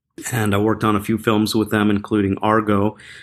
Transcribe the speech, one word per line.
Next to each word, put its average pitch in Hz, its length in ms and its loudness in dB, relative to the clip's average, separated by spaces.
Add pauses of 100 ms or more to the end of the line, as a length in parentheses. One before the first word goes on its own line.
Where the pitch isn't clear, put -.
(340)
And 107 200 0
I 101 40 2
worked 107 260 0
on 107 140 2
a 101 60 -6
few 110 140 -2
films 107 380 0
with 107 140 0
them, 104 200 2
including 101 500 0
Argo, 107 580 0 (240)